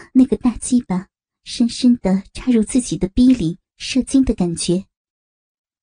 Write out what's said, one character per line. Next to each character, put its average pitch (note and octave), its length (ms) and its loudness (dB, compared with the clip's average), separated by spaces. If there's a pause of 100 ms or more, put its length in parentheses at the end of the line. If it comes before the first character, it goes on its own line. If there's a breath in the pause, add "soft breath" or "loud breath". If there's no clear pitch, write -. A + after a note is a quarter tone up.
(120)
那 B3+ 140 4
个 G#3 100 -2
大 A#3 220 -2
鸡 B3 240 -2
巴 F3+ 260 -6 (360)
深 - 240 -2
深 B3 300 2
地 F#3+ 240 0 (120)
插 - 160 -4
入 A3+ 140 2
自 - 160 -2
己 - 180 -6
的 F3+ 100 -2
逼 B3+ 240 4
里 F3 280 -2 (160)
射 - 260 -4
精 C4+ 220 2
的 A#3+ 100 0
感 F3 220 -2
觉。 F3+ 300 -4 (960)